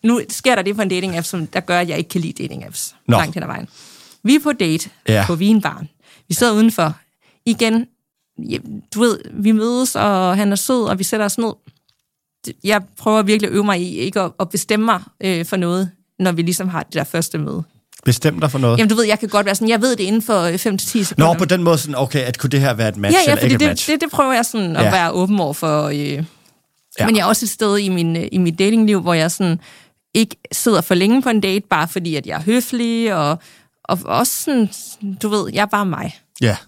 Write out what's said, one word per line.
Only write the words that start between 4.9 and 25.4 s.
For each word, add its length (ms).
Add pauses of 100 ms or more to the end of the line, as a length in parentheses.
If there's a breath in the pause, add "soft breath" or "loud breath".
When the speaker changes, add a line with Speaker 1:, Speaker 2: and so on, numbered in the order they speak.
Speaker 2:
Ja. 200
Speaker 1:
på 80
vinbaren. 540 (380 soft breath)
Vi 60
sidder 200
udenfor. 400 (520)
Igen, 400 (640)
ja, 80 (360)
du 60
ved, 200 (140)
vi 180
mødes, 440
og 420
han 140
er 40
sød, 300
og 140
vi 40
sætter 220
os 120
ned. 140 (1120)
Jeg 180 (160)
prøver 240
virkelig 280
at 60
øve 80
mig 180
i 160
ikke 240
at, 180
at 100
bestemme 360
mig, 160 (220)
øh, 220
for 120
noget, 340 (280)
når 120
vi 100
ligesom 280
har 140
det 100
der 100
første 340
møde. 260 (420)
Speaker 2:
Bestem 340
dig 120
for 80
noget? 180
Speaker 1:
Jamen, 120
du 60
ved, 100
jeg 140
kan 100
godt 160
være 100
sådan, 140
jeg 120
ved 140
det 80
inden 180
for, 200
øh, 160
fem 200
til 120
ti 140
sekunder. 300
Speaker 2:
Nå, 60
på 60
den 180
måde 140
sådan, 180
okay, 280
at 140
kunne 120
det 100
her 140
være 160
et 80
match 160
Speaker 1:
Ja, 60
ja, 40
Speaker 2:
eller 120
Speaker 1:
fordi 100
Speaker 2:
ikke 100
et 40
Speaker 1:
det, 80
Speaker 2:
match? 240
Speaker 1:
det, 100
det 100
prøver 220
jeg 120
sådan 300
at 100
Speaker 2:
Ja. 60
Speaker 1:
være 200
åben 280
over 140